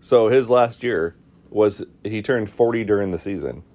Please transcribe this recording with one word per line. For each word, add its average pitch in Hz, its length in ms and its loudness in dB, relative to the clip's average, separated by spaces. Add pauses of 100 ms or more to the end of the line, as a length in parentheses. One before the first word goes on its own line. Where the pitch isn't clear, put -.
So 113 260 4
his 120 220 2
last 120 340 2
year 85 320 -2 (340)
was, 104 360 0 (180)
he 107 180 -6
turned 110 280 -4
forty 117 340 0
during 101 280 0
the 87 60 -6
season. 80 460 -8 (120)